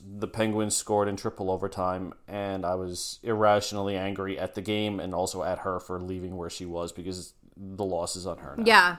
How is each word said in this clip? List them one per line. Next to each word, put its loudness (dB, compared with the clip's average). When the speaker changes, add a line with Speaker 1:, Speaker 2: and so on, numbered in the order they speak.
Speaker 1:
the -6
Penguins 2
scored 2
in -2
triple -4
overtime, -2
and -4
I 2
was -6
irrationally 4
angry -2
at -4
the -6
game 0
and -4
also 0
at -2
her -2
for -6
leaving -6
where -6
she -10
was -4
because -10
the -8
loss -2
is -8
on -4
her -12
now. 0
Speaker 2:
Yeah. 10